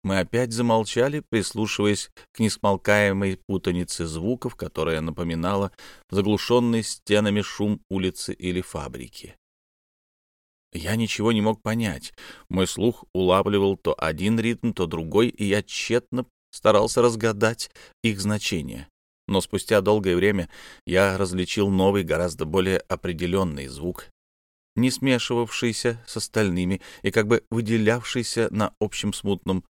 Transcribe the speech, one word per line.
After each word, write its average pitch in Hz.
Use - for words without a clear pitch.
Мы 98
опять 117
замолчали, 120
прислушиваясь 104
к -
несмолкаемой 101
путанице 87
звуков, 92
которая 80
напоминала 85
заглушённый 110
стенами 104
шум 104
улицы 95
или 90
фабрики. 64
Я 85
ничего 113
не 110
мог 107
понять. 107
Мой 90
слух -
улавливал 98
то -
один 87
ритм, 113
то 92
другой, 82
и -
я 101
тщетно -
старался 110
разгадать 113
их 107
значение. 82
Но 95
спустя 101
долгое 95
время 95
я 95
различил 92
новый, 98
гораздо 80
более 92
определённый 87
звук, 71
не 123
смешивавшийся 120
с -
остальными 95
и -
как 107
бы 113
выделявшийся 113
на 104
общем 104
смутном 95